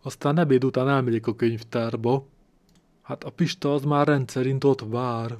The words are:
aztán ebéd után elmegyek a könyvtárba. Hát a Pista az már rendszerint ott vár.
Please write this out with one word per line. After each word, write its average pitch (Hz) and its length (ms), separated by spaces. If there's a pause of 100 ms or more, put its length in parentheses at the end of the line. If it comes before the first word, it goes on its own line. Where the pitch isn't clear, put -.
aztán 143 360
ebéd 135 260
után 131 240
elmegyek 123 380
a 110 80
könyvtárba. 117 920 (760)
Hát - 220
a 131 60
Pista 147 440
az 139 80
már 147 240
rendszerint 135 580
ott 135 240
vár. 117 520